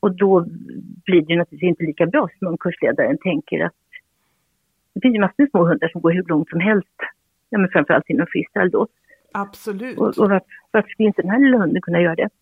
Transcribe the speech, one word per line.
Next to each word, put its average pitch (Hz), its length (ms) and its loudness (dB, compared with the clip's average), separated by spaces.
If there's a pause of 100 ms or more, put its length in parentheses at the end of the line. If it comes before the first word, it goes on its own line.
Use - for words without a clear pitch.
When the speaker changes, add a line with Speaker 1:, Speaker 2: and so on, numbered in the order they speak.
Speaker 1:
Och 185 160 0
då 190 240 4 (640)
blir 175 180 4
det 156 100 -2
ju 170 60 2
naturligtvis 170 300 -2
inte 170 160 -2
lika 160 220 0
bra 208 220 0 (100)
som 185 100 -4
om 208 100 -6
kursledaren 143 600 -2
tänker 160 460 -4
att 175 80 -4 (1200)
det 190 60 -8
finns 254 140 2
ju 214 60 0
massor 190 180 0
med 285 120 4
små 175 180 2
hundar 170 200 0
som 170 120 -8
går 165 120 2
hur 180 100 0
långt 165 280 -2
som 170 100 -2
helst. 202 360 -2 (540)
Ja, 220 80 -2
men 185 120 2
framförallt 165 400 0
inom - 160 0
freestyle 185 440 -2
då. - 180 0 (440)
Speaker 2:
Absolut. 202 680 -10
Speaker 1:
Och, - 100 0
och 202 220 0
varför, 190 120 2 (280)
varför - 180 0
skulle - 180 0
inte 196 160 0
den 180 80 -4
här 220 100 0
lilla 262 180 6
hunden 180 240 0
kunna 170 180 0
göra 170 140 2
det? 165 140 -2 (140)